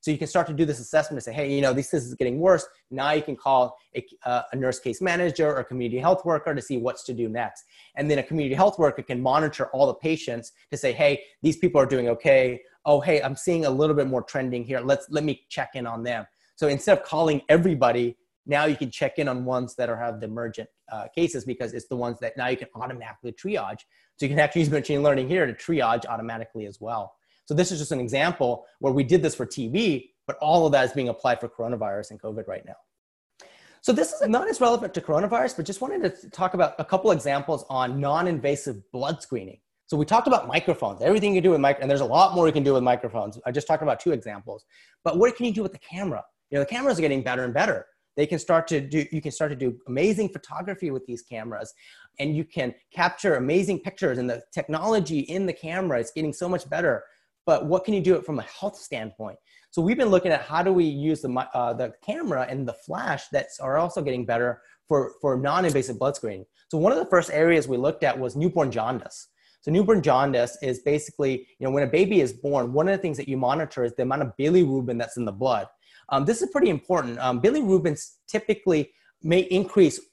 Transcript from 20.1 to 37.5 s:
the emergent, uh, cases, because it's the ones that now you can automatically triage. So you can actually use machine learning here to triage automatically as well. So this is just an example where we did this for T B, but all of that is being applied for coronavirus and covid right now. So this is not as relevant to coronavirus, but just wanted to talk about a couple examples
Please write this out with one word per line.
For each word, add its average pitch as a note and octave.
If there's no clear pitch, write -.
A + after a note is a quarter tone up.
the A2+
emergent, A2+
uh, G#2+
cases, D#3
because B2
it's A#2+
the B2+
ones A#2+
that A#2
now B2
you B2+
can C3
automatically A#2
triage. A2
So D3
you -
can D3
actually D3+
use D3
machine C#3+
learning C3+
here F3
to A#2+
triage A#2+
automatically A2+
as G2+
well. G#2+
So D3+
this F3
is E3
just D3+
an C3+
example C3
where C3+
we C3+
did D#3
this D#3
for A#2+
T A#2
B, D#3+
but -
all D#3+
of D3
that C3
is B2+
being B2+
applied A#2+
for A#2
coronavirus G#2+
and G#2+
covid G#2+
right -
now. -
So B3+
this D#4
is -
not B3+
as -
relevant A#3
to E3+
coronavirus, G#3
but D#3+
just G3
wanted E4+
to -
talk F#3
about E3+
a D3+
couple F#3+
examples C#3+